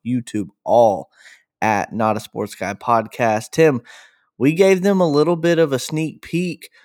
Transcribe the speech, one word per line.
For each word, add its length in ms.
YouTube, 440
all 440
at 320
Not 240
a 20
Sports 360
Guy 180
Podcast. 800
Tim, 300
we 160
gave 280
them 180
a 100
little 280
bit 220
of 120
a 80
sneak 420
peek 480